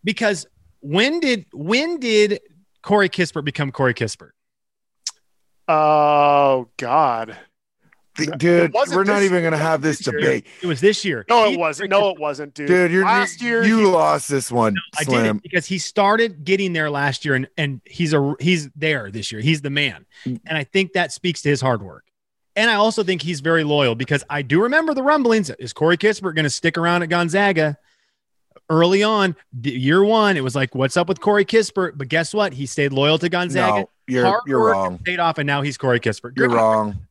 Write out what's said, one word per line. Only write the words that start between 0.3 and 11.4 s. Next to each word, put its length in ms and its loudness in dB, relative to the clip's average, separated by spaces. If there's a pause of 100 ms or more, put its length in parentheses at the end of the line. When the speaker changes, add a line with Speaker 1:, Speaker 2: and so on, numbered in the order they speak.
Speaker 1:
when 400 0
did, 340 -2
when 460 -2
did 400 2 (440)
Corey 260 2
Kispert 360 -4
become 280 -4
Corey 220 0
Kispert? 360 -8 (1400)
Speaker 2:
Oh, 1080 4
God. 600 -2 (800)
Speaker 3:
Th-, 120 -4
Speaker 2:
No, 80 -8
Speaker 3:
dude, 280 4
Speaker 2:
it 80 -2
wasn't 240 0
Speaker 3:
we're 80 2
not 160 2
Speaker 2:
this 40 2
Speaker 3:
even 180 2
gonna 140 0
Speaker 2:
year. 80 -2
Speaker 3:
have 180 0
this 160 -2
Speaker 2:
This 80 -8
year. 140 -4
Speaker 3:
debate. 260 -2 (160)
Speaker 1:
It 40 -6
was 140 -4
this 240 2
year. 240 -4
Speaker 2:
No, 180 6